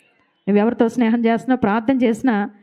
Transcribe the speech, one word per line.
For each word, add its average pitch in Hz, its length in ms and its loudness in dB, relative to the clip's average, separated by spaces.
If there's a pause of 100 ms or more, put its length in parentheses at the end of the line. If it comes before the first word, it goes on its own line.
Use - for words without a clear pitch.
(480)
నువ్వెవరితో 226 400 2
స్నేహం 226 380 0
చేసినా, 226 300 0
ప్రార్థన 226 420 0
చేసినా, 220 520 0 (140)